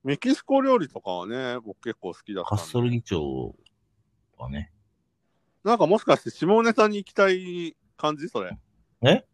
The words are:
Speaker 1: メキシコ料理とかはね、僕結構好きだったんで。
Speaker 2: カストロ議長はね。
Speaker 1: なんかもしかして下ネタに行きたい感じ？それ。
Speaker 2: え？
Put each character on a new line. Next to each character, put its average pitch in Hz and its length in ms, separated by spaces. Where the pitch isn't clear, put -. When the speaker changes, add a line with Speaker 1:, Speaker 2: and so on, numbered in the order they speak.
Speaker 1:
メ 139 160
キ 262 160
シ - 100
コ 269 160
料 262 180
理 151 100
と - 120
か 95 120
は 90 160
ね、 123 320
僕 107 220
結 - 180
構 90 120
好 - 80
き 101 140
だ 92 80
っ - 20
た 104 120
ん - 20
で。 82 40
Speaker 2:
カ - 40
ス - 60
ト 123 80
ロ 123 80
議 120 140
長 67 520
は 65 140
ね。 71 220
Speaker 1:
な 226 140
ん - 20
か 165 80
も 202 120
し - 60
か 139 120
し - 80
て 117 60
下 202 320
ネ 226 120
タ 214 140
に 208 80
行 202 100
き - 60
た 196 180
い 180 460
感 151 200
じ？ 143 120
そ 107 140
れ。 90 160
Speaker 2:
え？ 165 320